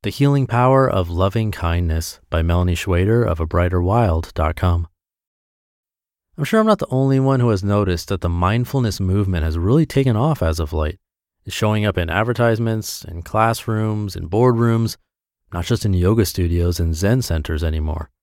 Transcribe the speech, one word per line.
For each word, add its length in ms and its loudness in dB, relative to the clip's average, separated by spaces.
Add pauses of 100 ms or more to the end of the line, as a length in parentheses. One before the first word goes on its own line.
The 80 -4
Healing 360 2
Power 420 4
of 200 0
Loving 420 0
Kindness 760 -2
by 120 0
Melanie 340 2
Schwader 520 2
of 140 -2
a 60 -2
brighter 340 0
wild 540 0
dot 200 -2
com. 320 0 (1500)
I'm 80 -4
sure 160 2
I'm 60 2
not 120 2
the 100 -4
only 300 2
one 220 2
who 80 4
has 140 0
noticed 440 0
that 140 -4
the 80 -2
mindfulness 720 0
movement 420 0
has 140 -2
really 280 2
taken 300 0
off 260 0
as 200 0
of 100 -4
late. 280 -4 (460)
It's 100 -12
showing 280 0
up 140 0
in 120 -2
advertisements, 920 0
in 200 -12
classrooms, 920 -2
in 140 -8
boardrooms, 680 2 (560)
not 140 -4
just 180 -2
in 100 0
yoga 320 2
studios 540 -2
and 160 0
Zen 280 0
centers 400 -4
anymore. 460 -4 (140)